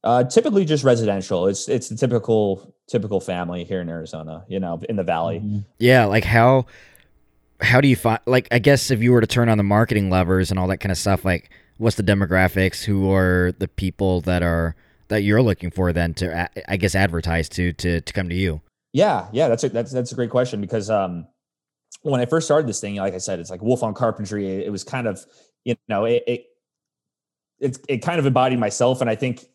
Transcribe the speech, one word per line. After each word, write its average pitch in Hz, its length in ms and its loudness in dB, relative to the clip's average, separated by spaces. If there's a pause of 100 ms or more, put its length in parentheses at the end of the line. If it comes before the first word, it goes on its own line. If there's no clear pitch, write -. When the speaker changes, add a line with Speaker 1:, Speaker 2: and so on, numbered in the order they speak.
Speaker 1:
Uh, 123 200 4
typically 196 420 2
just 147 180 0
residential. 101 600 2
It's, 98 200 -2
it's 120 220 -2
the 113 80 -10
typical, 110 800 0 (160)
typical 101 300 -2
family 87 440 -6
here 92 160 -4
in 85 80 -8
Arizona, 80 600 -12
you 95 120 -4
know, 85 300 -6
in 110 60 -2
the 98 60 -2
Valley. 82 360 -2
Speaker 2:
Mm-hmm. 104 220 -4 (180)
Speaker 3:
Yeah. 120 260 4
Like, 104 200 2
how, 123 420 4 (960)
how 123 180 4
do 143 80 4
you 127 80 6
find, 113 300 0
like, 127 240 2
I 120 80 2
guess 139 320 4
if 113 100 0
you 123 120 4
were 117 100 6
to 110 40 2
turn 120 220 2
on 110 80 4
the 104 80 2
marketing 104 460 2
levers 92 400 2
and 92 100 -2
all 92 80 0
that 92 100 -2
kind 98 140 -4
of 90 60 -2
stuff, 98 260 0
like, 90 240 -2 (300)
what's 113 180 0
the 107 60 -4
demographics? 92 840 2
Who 98 300 2
are 90 440 2
the 92 100 -4
people 92 540 -2
that 87 200 0
are, 85 340 0 (320)
that 107 140 0
you're 104 180 4
looking 92 300 0
for 90 240 0
then 85 200 0
to, 92 120 -4
a-, 85 440 -8
I 98 60 -2
guess, 92 180 0
advertise 85 560 0
to, 87 220 -2
to, 85 300 -2
to - 100 -12
come 92 160 -4
to 85 60 -4
you? 87 260 0 (320)
Speaker 1:
Yeah. 131 400 0
Yeah. 131 160 2
That's 113 160 0
a, 135 60 0
that's, 117 220 -4
that's 123 200 -6
a - 20 -12
great 120 140 -2
question 123 320 -2
because, 101 300 -6
um, 90 360 -2 (760)
when 135 180 0
I 123 60 0
first 160 200 0
started 147 220 2
this 101 100 -6
thing, 101 180 -8
like 98 180 -4
I 92 40 -8
said, 90 220 -6
it's 87 100 -14
like 92 120 -12
Wolf 120 200 0
on 110 100 -4
Carpentry. 104 540 -4
It, 95 200 -6
it 101 40 -6
was 98 140 -8
kind 123 240 -6
of, 95 160 -8 (400)
you 120 100 -2 (140)
know, 104 160 0
it, 120 240 2
it, 120 160 -4 (1120)
it's, 135 300 -6
it 131 100 -2
kind 175 220 -2
of 139 60 0
embodied 127 340 2
myself. 123 400 0
And 120 100 0
I 107 60 0
think 123 280 -6 (100)